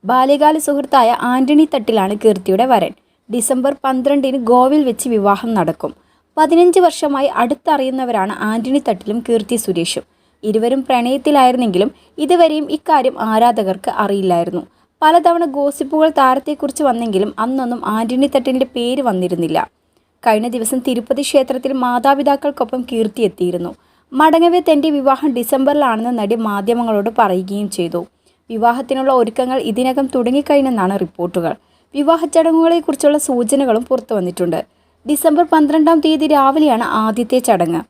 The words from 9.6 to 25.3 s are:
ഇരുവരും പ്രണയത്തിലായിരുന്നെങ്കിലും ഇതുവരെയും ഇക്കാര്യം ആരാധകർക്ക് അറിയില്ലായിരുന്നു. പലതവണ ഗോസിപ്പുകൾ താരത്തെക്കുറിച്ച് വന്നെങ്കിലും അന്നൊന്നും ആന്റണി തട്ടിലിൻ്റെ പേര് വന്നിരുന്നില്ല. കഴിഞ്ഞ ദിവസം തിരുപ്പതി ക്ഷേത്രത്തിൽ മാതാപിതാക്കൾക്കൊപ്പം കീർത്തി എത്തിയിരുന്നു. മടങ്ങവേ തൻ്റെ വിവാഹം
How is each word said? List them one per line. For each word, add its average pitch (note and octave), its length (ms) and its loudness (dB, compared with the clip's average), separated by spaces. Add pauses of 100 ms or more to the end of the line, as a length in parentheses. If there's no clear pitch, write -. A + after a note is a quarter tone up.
ഇരുവരും A3+ 400 0
പ്രണയത്തിലായിരുന്നെങ്കിലും B3+ 1080 2 (280)
ഇതുവരെയും D#4 520 2
ഇക്കാര്യം D4 500 0
ആരാധകർക്ക് A3 760 0
അറിയില്ലായിരുന്നു. F3+ 680 -2 (400)
പലതവണ E4+ 420 2
ഗോസിപ്പുകൾ C#4+ 760 0
താരത്തെക്കുറിച്ച് C#4 680 -2
വന്നെങ്കിലും A3+ 540 -2
അന്നൊന്നും A#3+ 480 -4
ആന്റണി A#3 480 -2
തട്ടിലിൻ്റെ C4 400 0
പേര് B3 280 -4
വന്നിരുന്നില്ല. F3 560 -2 (640)
കഴിഞ്ഞ A3 260 0
ദിവസം A#3 300 -4
തിരുപ്പതി B3 440 -4
ക്ഷേത്രത്തിൽ C4 500 -2
മാതാപിതാക്കൾക്കൊപ്പം C4+ 1120 -2
കീർത്തി A3+ 400 -4
എത്തിയിരുന്നു. F3 500 -4 (400)
മടങ്ങവേ E4 480 4
തൻ്റെ D#4+ 300 2
വിവാഹം C#4 440 0